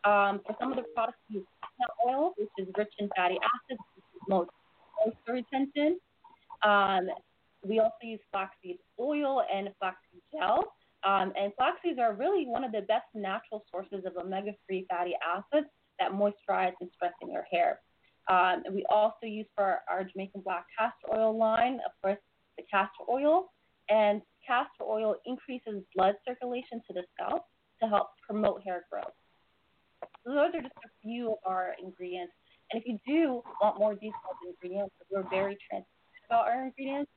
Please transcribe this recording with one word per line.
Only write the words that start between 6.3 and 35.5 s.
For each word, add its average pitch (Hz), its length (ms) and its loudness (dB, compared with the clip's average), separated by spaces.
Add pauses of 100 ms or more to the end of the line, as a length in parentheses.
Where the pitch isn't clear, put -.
Um, 196 460 4 (560)
we 220 140 2
also 226 240 4
use 220 160 -8 (120)
flaxseed 190 460 -6 (220)
oil 269 440 0 (100)
and 196 160 -2 (100)
flaxseed 185 420 -8 (100)
gel. 311 420 0 (300)
Um, 190 360 2
and 202 180 -2
flax 302 260 0
seeds 302 160 -2
are 226 140 4
really 311 340 0
one 240 160 -2
of 240 80 -4
the 214 100 -2
best 220 320 0
natural 208 580 -6
sources 190 340 -8
of 180 120 -6
omega-three 190 720 -6
fatty 175 240 -2 (120)
acids 202 420 0 (320)
that 185 120 0
moisturize 190 720 0
and 180 140 -10
strengthen - 360 -6
your - 200 -6
hair. - 280 2 (480)
Um, 180 380 4
and 190 80 -6
we 196 160 -2
also 214 360 4
use 214 200 -6 (100)
for 202 80 2
our, 190 260 2
our 185 140 -2
Jamaican 190 380 -8
black 185 240 -6 (120)
castor 226 420 -2
oil 220 180 4
line, 226 380 4 (100)
of - 60 -4 (100)
course, 196 160 0 (400)
the - 120 -16
castor 196 400 0
oil. 302 420 4 (380)
And 208 320 4 (240)
castor 262 380 -2
oil 214 320 0 (100)
increases 240 580 -8 (120)
blood 190 200 4 (120)
circulation 247 600 -6
to 190 60 -14
the 180 100 -6 (100)
scalp - 320 -4 (360)
to 226 60 2
help 208 220 2 (180)
promote 208 360 0
hair 180 280 -6
growth. - 220 -8 (1080)
So 247 100 -8
those 320 220 2
are 311 60 -4
just 254 120 -12 (100)
a 214 60 -20 (140)
few 233 300 -4
of 208 120 -4
our 185 380 -2
ingredients. 180 500 -10 (380)
And 226 100 -4
if 240 60 -10
you 220 180 -4
do 269 380 2 (180)
want 208 160 2
more 214 160 4
detailed 202 540 -10
ingredients, 185 460 -8 (180)
we're 190 180 -2
very 196 260 -2 (140)